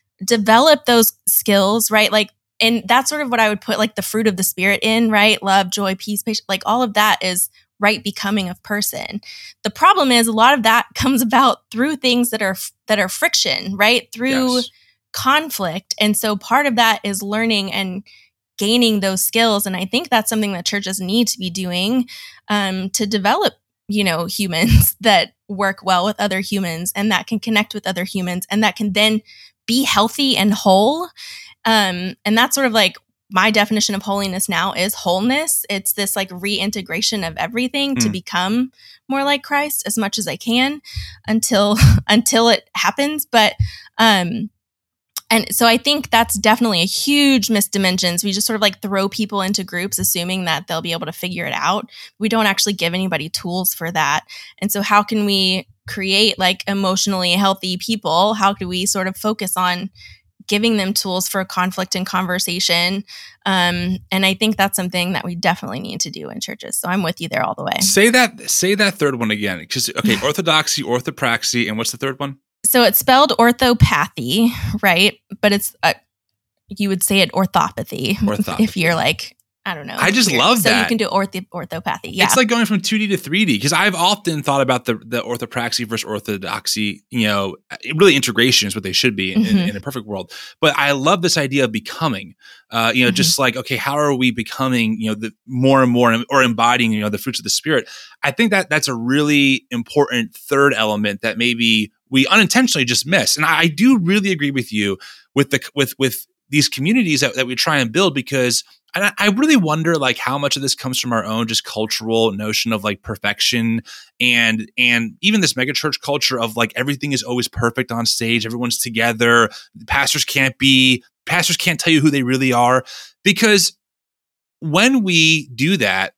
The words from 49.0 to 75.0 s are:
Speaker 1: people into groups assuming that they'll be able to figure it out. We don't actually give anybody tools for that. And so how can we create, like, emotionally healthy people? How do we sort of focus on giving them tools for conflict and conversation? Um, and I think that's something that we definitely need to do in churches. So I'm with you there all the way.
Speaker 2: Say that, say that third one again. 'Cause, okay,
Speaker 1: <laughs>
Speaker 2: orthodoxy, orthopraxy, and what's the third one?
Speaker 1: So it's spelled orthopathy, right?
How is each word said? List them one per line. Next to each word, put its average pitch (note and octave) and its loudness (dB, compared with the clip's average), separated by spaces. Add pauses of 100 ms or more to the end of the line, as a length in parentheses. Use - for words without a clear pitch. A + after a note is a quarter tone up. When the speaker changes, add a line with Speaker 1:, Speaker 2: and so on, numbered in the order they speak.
Speaker 1:
people G3+ -4
into F#3+ -2
groups F3+ -6
assuming F#3 -4
that D#3+ -4
they'll E3 -4
be E3 -6
able D#3+ -6
to D#3 -6
figure F3 -8
it C#3+ -6
out. F3+ -2 (300)
We G#3+ 0
don't A3 0
actually G3 0
give E3+ -2
anybody F3+ -4
tools F3+ -4
for E3 -8
that. D#3 0 (360)
And G3+ -4
so G3+ -2
how G#3 4
can G#3 -2
we F#3+ 0 (220)
create, G3 0
like, F#3 0
emotionally F#3+ 0
healthy F#3+ 0
people? G3+ 0
How G3+ 0
do G3 -8
we F3+ -4
sort F#3+ -2
of F#3+ -8
focus G#3+ -4
on F#3 -2 (580)
giving G#3+ 2
them G3 0
tools F#3 -2
for F#3+ -4
conflict F#3 -4
and F#3 -4
conversation? F3+ -2 (440)
Um, F3+ 0 (140)
and F#3+ 2
I F#3+ 2
think G#3+ 0
that's G3 0
something F3+ -4
that D#3+ -4
we F3 -8
definitely E3+ -4
need - -10
to - -6
do D2 -12
in - -14
churches. - -12
So - -8
I'm F#3+ -2
with E3+ -4
you E3 -8
there - -2
all - -4
the - -10
way. - -4
Speaker 2:
Say G3 4
that, B3 2
say F#3+ 0
that G3+ 2
third C#3 0
one A2+ -2
again. G2 -4
'Cause, - -4
okay, D#3 2
Speaker 1:
<laughs> - -4
Speaker 2:
orthodoxy, D#3 0
orthopraxy, A#2+ -2
and G#2+ -4
what's - -4
the - -10
third C3+ -6
one? C#3 -8 (260)
Speaker 1:
So - 4
it's A3 2
spelled C4 4
orthopathy, A#3 2 (320)
right? F#3+ 2 (200)